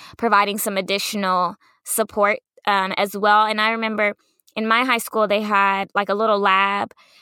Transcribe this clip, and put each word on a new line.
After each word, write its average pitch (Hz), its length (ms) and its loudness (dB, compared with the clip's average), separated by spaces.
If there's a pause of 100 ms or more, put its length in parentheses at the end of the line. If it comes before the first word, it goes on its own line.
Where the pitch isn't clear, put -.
(180)
providing 208 400 0
some 202 200 -4
additional 190 800 -2 (280)
support, 208 560 0 (280)
um, 190 300 0
as 202 200 -2
well. 208 280 4
And 214 160 -2
I 220 100 2
remember 220 420 -2 (420)
in 220 120 -2
my 233 180 2
high 240 120 0
school, 220 300 -2
they 208 140 0
had, 196 520 0
like, 202 160 -2
a 196 60 0
little 214 240 2
lab, 196 540 0 (280)